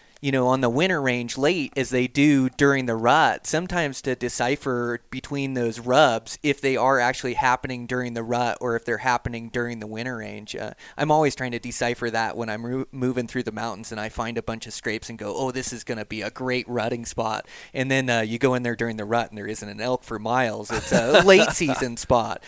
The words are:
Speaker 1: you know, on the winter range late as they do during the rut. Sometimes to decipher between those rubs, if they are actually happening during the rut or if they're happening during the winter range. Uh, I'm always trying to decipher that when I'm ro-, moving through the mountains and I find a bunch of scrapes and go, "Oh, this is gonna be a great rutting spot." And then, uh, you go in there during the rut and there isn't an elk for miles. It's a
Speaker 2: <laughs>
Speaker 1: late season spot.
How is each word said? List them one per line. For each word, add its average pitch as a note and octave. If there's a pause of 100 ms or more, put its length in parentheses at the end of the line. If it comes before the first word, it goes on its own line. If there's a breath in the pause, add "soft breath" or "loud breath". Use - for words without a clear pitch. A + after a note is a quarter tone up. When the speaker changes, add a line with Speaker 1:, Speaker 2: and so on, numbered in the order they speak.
(220 soft breath)
Speaker 1:
you C#3
know, C3
on C3
the A#2+
winter D#3+
range B2
late D3
as C3
they B2+
do C#3
during C#3
the A2+
rut. B2
Sometimes E3
to B2+
decipher B2 (100)
between C3+
those A#2+
rubs, B2
if C#3+
they C3+
are B2+
actually B2
happening B2+
during B2
the A#2
rut A#2+
or A#2+
if A2+
they're A#2
happening A#2+
during A#2+
the G#2+
winter A#2
range. G#2
Uh, G#2+ (260 loud breath)
I'm D#3
always D3+
trying B2+
to A#2
decipher A#2+
that A2+
when A2+
I'm A2
ro-, B2+
moving B2+
through B2
the A2
mountains A2
and G#2+
I A2
find A#2
a A2
bunch A2+
of A2
scrapes A2+
and A2+
go, G#2
"Oh, C3
this B2+
is A2+
gonna A2
be G#2+
a G#2+
great B2+
rutting A#2
spot." A2 (280 loud breath)
And C3
then, C3+
uh, A#2
you A2+
go B2+
in B2
there A#2+
during A2+
the G#2+
rut A2+
and G#2+
there G#2
isn't G#2+
an G#2
elk B2
for A2
miles. A2
It's A2
a B2+
Speaker 2:
<laughs> F3+
Speaker 1:
late F#3
season C3
spot. A2